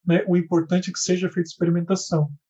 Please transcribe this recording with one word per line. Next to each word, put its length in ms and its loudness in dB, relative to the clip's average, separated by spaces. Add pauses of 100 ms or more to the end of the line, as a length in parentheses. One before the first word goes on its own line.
né? 220 2
O 100 2
importante 540 0
é 20 -4
que 60 -10
seja 320 0
feita 180 -4
experimentação. 800 0 (220)